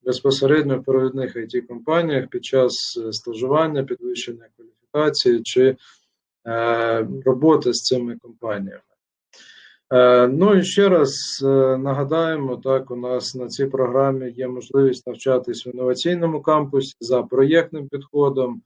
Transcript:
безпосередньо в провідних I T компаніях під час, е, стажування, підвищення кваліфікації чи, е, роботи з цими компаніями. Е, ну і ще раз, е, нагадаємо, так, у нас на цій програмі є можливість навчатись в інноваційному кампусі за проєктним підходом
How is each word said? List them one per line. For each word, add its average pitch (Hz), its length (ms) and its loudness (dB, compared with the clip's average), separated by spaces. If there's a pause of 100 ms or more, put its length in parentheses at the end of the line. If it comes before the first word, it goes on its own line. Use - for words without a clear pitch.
безпосередньо 135 760 2
в - 60 -10
провідних 131 520 -2
I 113 180 -10
T 123 120 -4
компаніях 143 640 -2
під - 160 -8
час, 127 280 2 (340)
е, 110 60 -8
стажування, 135 720 -2
підвищення 120 640 -10 (100)
кваліфікації 143 880 -2
чи, 131 340 2 (720)
е, 117 640 0 (180)
роботи 131 480 4
з - 20 -4
цими 120 460 -2
компаніями. 107 580 -10 (1120)
Е, 123 360 6
ну 185 260 4
і 185 100 4
ще 202 240 2
раз, 147 560 0
е, 135 320 4
нагадаємо, 139 800 -2
так, 131 340 -2
у 123 60 -8
нас 123 380 -6
на 123 140 -10
цій 139 180 -4
програмі 131 640 0
є 127 180 -8
можливість 127 580 0
навчатись 127 600 -2
в - 20 -10
інноваційному 143 760 -2
кампусі 139 580 0
за 120 220 0
проєктним 147 680 0
підходом 139 760 -2